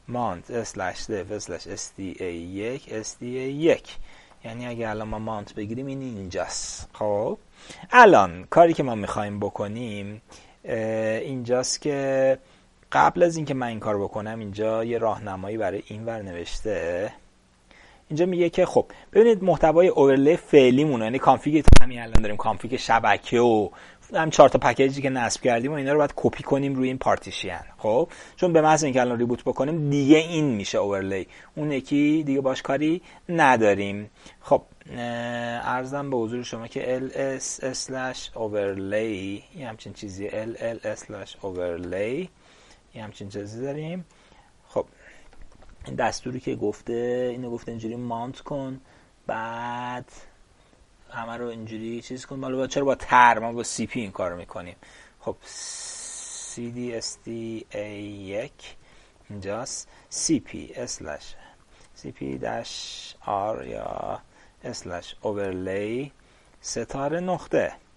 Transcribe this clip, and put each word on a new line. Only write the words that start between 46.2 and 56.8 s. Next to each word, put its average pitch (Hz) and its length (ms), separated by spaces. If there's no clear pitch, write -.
که 131 160
گفته، 120 760
اینو 123 180
گفته 117 200
اینجوری 113 260
مانت 120 440
کن، 135 400
بعد 120 840
همه 117 260
رو 120 100
اینجوری 113 560
چیز 127 240
کن. 135 160
حالا 131 240
چرا 139 180
با 135 100
تر؟ 120 440
ما 117 140
با 117 100
سی - 240
پی 123 140
این 101 100
کار 92 200
رو 87 60
می‌کنیم. 87 400
خب، - 240
سی - 1300
دی 120 240